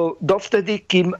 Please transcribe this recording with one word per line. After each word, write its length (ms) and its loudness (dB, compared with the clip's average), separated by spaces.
dovtedy, 640 0
kým 360 2